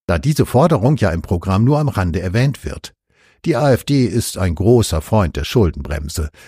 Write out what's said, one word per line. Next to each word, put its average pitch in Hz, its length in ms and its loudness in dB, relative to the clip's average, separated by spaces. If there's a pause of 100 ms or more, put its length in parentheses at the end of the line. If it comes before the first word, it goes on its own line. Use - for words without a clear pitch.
da 87 100 0
diese 135 280 0
Forderung 139 500 2
ja 107 140 0
im 82 120 -2
Programm 95 440 0
nur 147 120 2
am 147 120 -2
Rande 90 320 -2
erwähnt 113 420 -2
wird. - 300 -12 (500)
Die 156 140 0
A 139 160 2
F - 100 0
D 139 220 2
ist 107 320 -4
ein 87 180 -2
großer 101 460 2
Freund 101 340 0
der - 80 -6
Schuldenbremse. 76 840 -2 (180)